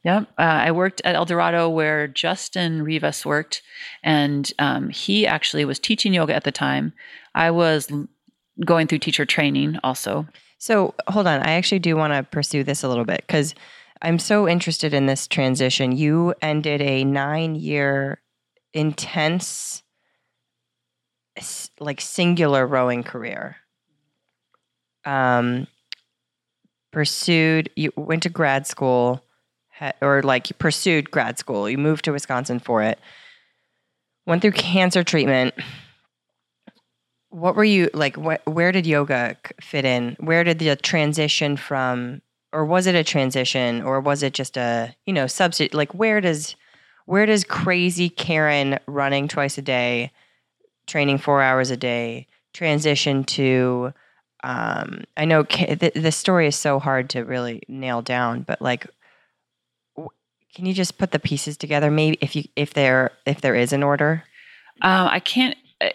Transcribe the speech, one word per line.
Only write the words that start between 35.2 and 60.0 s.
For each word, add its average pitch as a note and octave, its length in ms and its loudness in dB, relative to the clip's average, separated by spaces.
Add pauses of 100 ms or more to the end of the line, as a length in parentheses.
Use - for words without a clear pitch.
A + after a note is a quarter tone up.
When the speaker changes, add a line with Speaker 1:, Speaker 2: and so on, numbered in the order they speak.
Speaker 2:
What F3 260 -2
were G#3 80 4
you, F#3+ 300 6
like, C#3+ 220 0
wh-, D#3+ 320 -4
where E3+ 240 2
did F#3 160 2
yoga C#3 580 0
c-, - 160 -14
fit C#3 240 -4
in? A#2+ 340 0
Where E3 240 2
did E3 160 2
the D3+ 160 2
transition D3+ 840 0
from, B2+ 640 -4 (320)
or D#3 120 -2
was F3+ 220 2
it F3+ 80 2
a E3 80 4
transition, B2+ 800 0
or C3+ 180 -2
was C#3+ 240 0
it C3+ 100 -2
just C3 240 -6
a, A#2 380 -2 (100)
you F#3+ 80 -2
know, C3+ 140 0
substitute? - 460 0
Like, D3 200 0
where G#3+ 280 0
does, D#3 340 -2 (500)
where G3+ 200 4
does G#3+ 180 2
crazy F3+ 640 0
Karen D3 800 0
running C#3 400 0
twice C#3 300 -4
a C#3+ 40 -10
day, B2 500 -2 (760)
training C#3+ 300 0
four C#3+ 240 2
hours C3 280 2
a B2 80 -4
day, A#2+ 500 -6 (260)
transition D3 720 0
to, B2+ 680 0 (500)
um, A#2+ 600 -6 (140)
I D3+ 80 -2
know D#3+ 180 4
K-, - 320 0
the, E3+ 180 0
the D#3+ 200 0
story F3 340 2
is C#3+ 80 0
so C#3 240 0
hard C3+ 320 -2
to A#2+ 120 -4
really A#2+ 440 -6
nail B2+ 340 -6
down, B2 420 -2
but, - 180 -6
like, B2 260 -2 (1120)
w-, D#3+ 120 -14 (460)